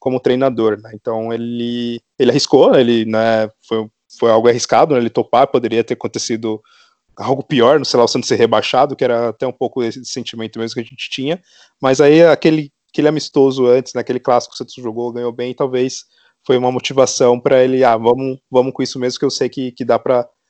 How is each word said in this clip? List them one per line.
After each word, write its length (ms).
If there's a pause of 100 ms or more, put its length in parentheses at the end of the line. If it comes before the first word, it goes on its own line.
como 180
treinador, 640
né, 120
então 380
ele, 680 (180)
ele 140
arriscou, 420
ele, 300
né, 440 (200)
foi, 180 (320)
foi 100
algo 200
arriscado, 460
né, 60
ele 100
topar, 360
poderia 380
ter 100
acontecido 680 (560)
algo 280
pior, 340
não 60
sei 140
lá, 60
o 40
Santos 200
ser 60
rebaixado, 640
que 80
era 240
até 180
um 60
pouco 280
esse 240
sentimento 540
mesmo 160
que 60
a 100
gente 180
tinha, 320 (400)
mas 200
aí 240
aquele, 480 (200)
aquele 140
amistoso 600
antes, 280
né, 60
aquele 180
clássico 320
que 60
o 20
Santos 160
jogou, 380
ganhou 180
bem, 240
talvez 500 (420)
foi 100
uma 160
motivação 640
pra 240
ele, 220
ah, 120
vamos, 420 (120)
vamos 220
com 100
isso 160
mesmo, 200
que 60
eu 60
sei 200
que, 200
que 140
dá 140
pra, 280 (240)